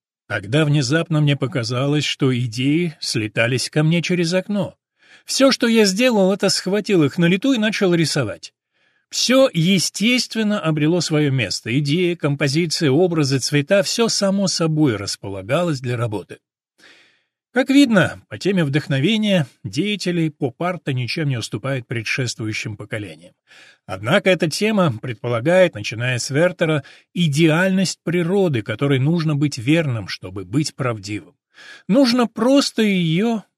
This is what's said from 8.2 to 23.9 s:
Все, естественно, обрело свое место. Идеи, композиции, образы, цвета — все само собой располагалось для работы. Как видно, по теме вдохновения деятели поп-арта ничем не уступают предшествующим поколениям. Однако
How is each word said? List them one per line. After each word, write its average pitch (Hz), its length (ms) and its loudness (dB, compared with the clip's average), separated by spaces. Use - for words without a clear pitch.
Все, 262 420 2
естественно, 208 1040 0
обрело 156 400 0
свое 151 320 0
место. 117 480 -2
Идеи, 175 360 0
композиции, 156 720 -2
образы, 151 500 2
цвета — 147 460 0
все 233 260 0
само 196 380 0
собой 156 500 0
располагалось 104 800 -4
для 123 160 -4
работы. 104 440 -6
Как 254 160 0
видно, 226 600 4
по 107 100 -12
теме 180 260 0
вдохновения 156 800 0
деятели 175 640 -2
поп-арта 165 640 -6
ничем 127 380 -4
не 127 80 -2
уступают 120 500 -6
предшествующим 113 880 -6
поколениям. 104 600 -12
Однако 180 460 0